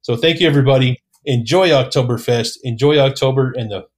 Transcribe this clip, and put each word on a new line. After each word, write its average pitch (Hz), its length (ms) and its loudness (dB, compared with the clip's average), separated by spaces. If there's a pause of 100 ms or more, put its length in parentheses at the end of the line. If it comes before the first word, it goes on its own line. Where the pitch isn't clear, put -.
So 117 140 -4
thank 165 240 0
you, 170 60 2
everybody. 131 540 2 (240)
Enjoy 147 460 0
Oktoberfest. 120 920 -2
Enjoy 135 360 0
October 135 580 0
and 113 140 -8
the 95 160 -10 (120)